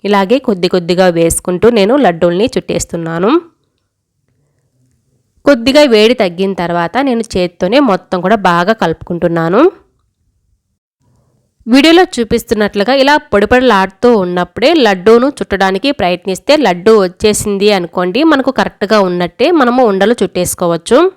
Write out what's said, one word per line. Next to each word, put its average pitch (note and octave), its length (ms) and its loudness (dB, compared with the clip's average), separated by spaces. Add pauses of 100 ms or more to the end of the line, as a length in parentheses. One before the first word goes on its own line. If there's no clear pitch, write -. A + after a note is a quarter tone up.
ఇలాగే G3+ 300 0 (100)
కొద్ది F#3 260 -2
కొద్దిగా F3+ 340 0 (100)
వేసుకుంటూ E3 500 0 (100)
నేను G3+ 160 2 (120)
లడ్డూల్ని F3 480 0
చుట్టేస్తున్నాను. E3+ 760 -6 (2250)
కొద్దిగా C4+ 360 2 (100)
వేడి A3 280 4
తగ్గిన F#3+ 400 -4
తర్వాత E3+ 360 -4 (120)
నేను A#3 160 -2 (100)
చేత్తోనే F3+ 460 -2 (100)
మొత్తం F#3 340 -4
కూడా G#3+ 120 2 (120)
బాగా F3 320 0
కలుపుకుంటున్నాను. E3+ 800 -2 (2250)
వీడియోలో E4 300 4 (120)
చూపిస్తున్నట్లుగా A3 840 -2
ఇలా C#4+ 120 2 (180)
పొడిపొడిలాడుతూ G#3+ 760 2 (120)
ఉన్నప్పుడే F3+ 480 -2 (160)
లడ్డూను A3 420 2 (120)
చుట్టడానికి G3 500 -2 (100)
ప్రయత్నిస్తే F3+ 540 -2 (100)
లడ్డూ F#3 300 2 (100)
వచ్చేసింది G3+ 640 -2 (100)
అనుకోండి, F#3 440 -4 (100)
మనకు C4+ 280 -2
కరెక్ట్గా G3+ 380 -2 (120)
ఉన్నట్టే F3+ 380 -2 (120)
మనము B3 220 2 (100)
ఉండలు G3+ 300 0
చుట్టేసుకోవచ్చు. F3+ 760 -2 (180)